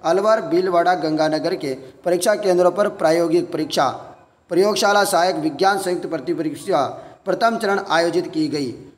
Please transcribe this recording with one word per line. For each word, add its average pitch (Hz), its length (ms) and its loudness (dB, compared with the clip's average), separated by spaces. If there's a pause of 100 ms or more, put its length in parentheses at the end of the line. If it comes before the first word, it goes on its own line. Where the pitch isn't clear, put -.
अलवर, 202 360 2
भीलवाड़ा, 175 540 2
गंगानगर 156 600 0
के 147 180 -6 (320)
परीक्षा 180 300 2
केंद्रों 180 360 2
पर 202 180 0
प्रायोगिक 165 640 0
परीक्षा, 151 360 -2 (640)
प्रयोगशाला 202 520 2
सहायक 180 340 2
विज्ञान 160 420 0
संयुक्त 180 280 -4
भर्ती 156 260 -4
परीक्षा 151 500 -2 (420)
प्रथम 226 320 0
चरण 196 220 0 (100)
आयोजित 170 380 0
की 156 200 -2
गई। 139 220 -4 (280)